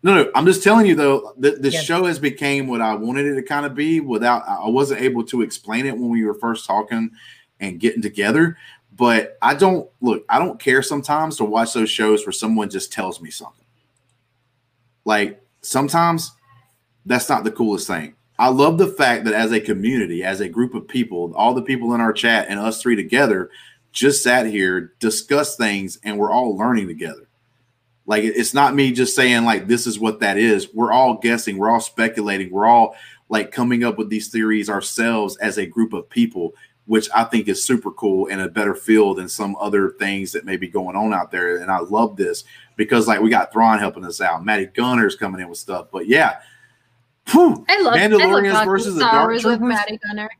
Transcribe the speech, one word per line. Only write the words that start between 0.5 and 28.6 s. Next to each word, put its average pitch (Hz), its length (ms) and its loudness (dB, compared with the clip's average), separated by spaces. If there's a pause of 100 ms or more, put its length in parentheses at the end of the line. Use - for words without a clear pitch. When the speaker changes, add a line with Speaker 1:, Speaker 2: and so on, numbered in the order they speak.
Speaker 1:
telling 214 240 6
you, 175 80 6
though, 139 440 2
that 139 220 2
this 135 140 0
Speaker 2:
Again. 156 100 -2
Speaker 1:
show 170 220 0
has 160 120 -2
became 139 500 -2
what 120 120 -4
I 110 140 0
wanted 123 320 -4
it 143 80 -2
to 131 80 -2
kinda 143 260 -4
be 151 320 0
without, 120 480 0
I, 101 60 -4 (100)
I 110 40 -2
wasn't 135 340 0
able 120 220 0
to 120 180 -4
explain 113 440 -6
it 135 120 -4
when 123 100 -4
we 113 160 0
were 104 100 -2
first 113 320 -6
talking 113 440 -2 (480)
and 92 220 -10
getting 117 200 0
together. 117 560 0 (400)
But 117 460 2
I 127 120 2
don't, 180 340 2 (120)
look, 113 280 0
I 123 100 2
don't 175 200 -2
care 135 240 2
sometimes 147 540 -2
to - 80 -2
watch 113 300 -2
those 110 160 0
shows 107 360 2
where 95 60 -6
someone 110 380 -2
just 92 220 -8
tells 92 280 -8
me 80 100 -18
something. - 340 -18 (1400)
Like, 104 380 0 (200)
sometimes 165 720 0 (720)
that's 120 220 0
not 135 160 0
the 110 60 0
coolest 104 360 -2
thing. 78 280 -6 (240)
I 123 100 4
love 143 300 4
the 185 80 4
fact 120 380 0
that 110 100 0
as 113 180 0
a 110 80 2
community, 98 640 -2
as 95 160 -4
a 95 80 -4
group 120 260 -2
of 104 140 -10
people, 90 460 -4
all 113 200 2
the 123 80 -2
people 120 320 -2
in 117 60 0
our 113 120 0
chat 113 360 0
and 101 100 -8
us 110 220 -4
three 120 160 2
together 101 540 0 (420)
just 135 300 2
sat 123 240 2
here, 92 520 -2
discussed 143 600 -2
things, 101 460 -4
and 104 140 -6
we're 104 140 0
all 117 240 0
learning 110 320 0
together. 78 400 -12 (760)
Like, 104 180 2
it, 110 120 0
it's 120 180 -2
not 139 200 4